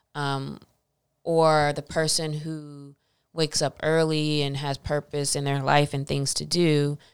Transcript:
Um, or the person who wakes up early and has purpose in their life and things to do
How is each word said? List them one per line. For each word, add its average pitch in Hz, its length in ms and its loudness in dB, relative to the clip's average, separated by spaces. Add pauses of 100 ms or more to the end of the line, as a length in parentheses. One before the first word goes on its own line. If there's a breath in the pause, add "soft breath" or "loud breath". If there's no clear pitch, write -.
(160)
Um, 139 440 -4 (640)
or 156 520 4
the 147 80 -6
person 160 500 -2
who 147 600 -10 (380)
wakes 160 280 0
up 143 220 -2
early 156 600 2
and 139 140 -2
has 139 200 -4
purpose 147 580 -2
in 143 80 -2
their 139 180 0
life 147 320 4
and 139 140 -4
things 139 280 -2
to 151 100 -6
do 151 520 2 (160 soft breath)